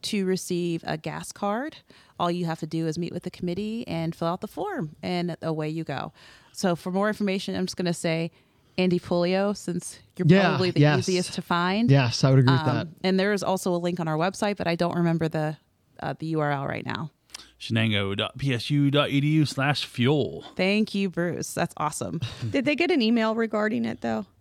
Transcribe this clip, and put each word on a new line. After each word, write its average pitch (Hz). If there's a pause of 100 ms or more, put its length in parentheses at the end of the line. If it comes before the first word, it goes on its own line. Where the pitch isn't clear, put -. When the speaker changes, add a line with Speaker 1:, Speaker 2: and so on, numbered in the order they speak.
Speaker 1:
to 196
receive 175
a 156
gas 156
card. 226 (420)
All 175
you 175
have 165
to 165
do 165
is 156
meet 170
with 175
the 185
committee 208
and 165
fill 165
out 180
the 214
form, 320
and 175
away 156
you 160
go. - (400)
So 175
for 185
more 196
information, 196
I'm 185
just -
gonna 175
say 165 (460)
Andy 180
Pulio, 185
since - (160)
you're 175
Speaker 2:
Yeah, 185
Speaker 1:
probably 165
the -
Speaker 2:
yes. 147
Speaker 1:
easiest 180
to 180
find. 185
Speaker 2:
Yes, 131
I 135
would 135
agree 131
with 127
Speaker 1:
Um, 120
Speaker 2:
that. 104 (160)
Speaker 1:
and 185
there 202
is 190
also 185
a 175
link 175
on 160
our 156
website, 196
but -
I 170
don't 170
remember 165
the, 156 (420)
uh, 147
the 160
U 156
R 147
L 139
right -
now. - (480)
Speaker 3:
Shenango 107
dot 110
P 135
S 117
U 143
dot 143
E 139
D 147
U 156
slash 139
fuel. 123 (100)
Speaker 1:
Thank 202
you, 196
Bruce. 170
That's -
awesome. 151 (260)
Speaker 4:
Did 233
they 294
get 349
an 302
email 220
regarding 220
it, -
though? 220 (140)